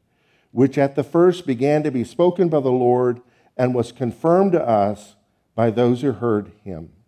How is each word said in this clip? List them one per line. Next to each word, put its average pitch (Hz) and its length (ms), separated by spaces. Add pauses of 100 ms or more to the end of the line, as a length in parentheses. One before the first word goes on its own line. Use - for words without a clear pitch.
(520)
which 131 260
at 139 180
the 143 80
first 175 420
began 139 380
to 147 80
be 123 140
spoken 175 420
by 156 140
the 131 100
Lord 123 480 (380)
and 123 180
was 120 160
confirmed 170 640
to 165 120
us 104 500 (380)
by 113 160
those 120 320
who 139 120
heard 104 400 (100)
him? 82 280 (160)